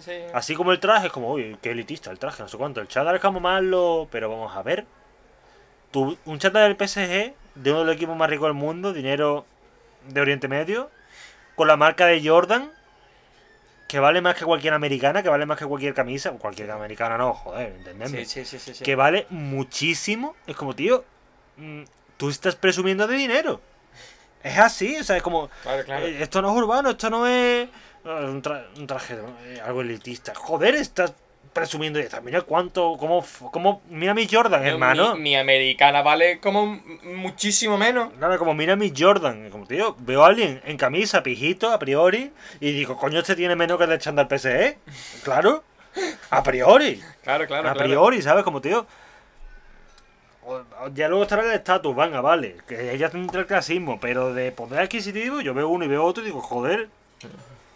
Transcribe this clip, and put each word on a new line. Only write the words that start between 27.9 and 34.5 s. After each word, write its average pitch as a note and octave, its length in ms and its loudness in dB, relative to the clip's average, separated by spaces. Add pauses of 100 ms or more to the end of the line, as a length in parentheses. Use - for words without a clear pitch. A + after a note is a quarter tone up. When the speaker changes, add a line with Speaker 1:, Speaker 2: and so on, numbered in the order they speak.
Speaker 2:
un C#3 380 -8
tra-, C#3+ 220 -8 (120)
un D3 120 -14
traje, C3 280 -8 (280)
eh, B2 200 -16
algo B2+ 180 -4
elitista. A#2+ 520 -10
Joder, E3 400 2
estás F#3+ 380 -2 (400)
presumiendo D#3 480 -4
de B2 60 -4
esto. - 160 -12
Mira B2+ 200 -2
cuánto, E3+ 560 0
cómo, E3 220 0
f-, - 320 -16
cómo, G3 360 0
mira E3+ 260 -2
mi A3 120 0
Jordan, G#3 380 4